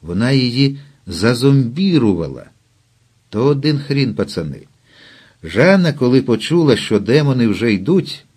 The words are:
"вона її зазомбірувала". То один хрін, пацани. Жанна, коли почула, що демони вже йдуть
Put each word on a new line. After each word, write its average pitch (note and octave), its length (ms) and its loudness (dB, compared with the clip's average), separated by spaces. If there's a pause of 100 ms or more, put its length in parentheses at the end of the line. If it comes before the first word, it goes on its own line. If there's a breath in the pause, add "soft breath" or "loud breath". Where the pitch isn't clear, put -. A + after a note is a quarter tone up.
"вона F#2+ 300 -2
її C3+ 460 0 (300 loud breath)
зазомбірувала". A#2 1400 0 (840)
То A2+ 160 -2
один C#3+ 340 0
хрін, C#3 340 -2
пацани. E2 480 -6 (840 soft breath)
Жанна, D3+ 500 2
коли B2+ 280 2
почула, C3+ 560 0
що - 220 -2
демони B2+ 480 0
вже G#2+ 260 0
йдуть G#2 520 -2 (120)